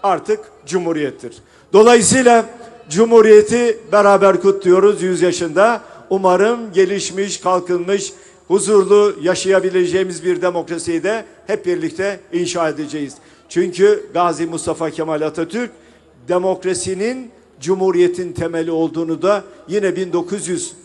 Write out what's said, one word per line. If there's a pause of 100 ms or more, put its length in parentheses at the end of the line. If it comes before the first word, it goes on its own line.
artık (260)
Cumhuriyet'tir. (360)
Dolayısıyla (440)
Cumhuriyet'i (120)
beraber
kutluyoruz
yüz
yaşında. (280)
Umarım
gelişmiş,
kalkınmış, (340)
huzurlu
yaşayabileceğimiz
bir
demokrasiyi
de (220)
hep
birlikte (140)
inşa
edeceğiz. (360)
Çünkü
Gazi
Mustafa
Kemal
Atatürk (560)
demokrasinin (300)
Cumhuriyet'in
temeli
olduğunu
da (240)
yine
bin
dokuz
yüz (120)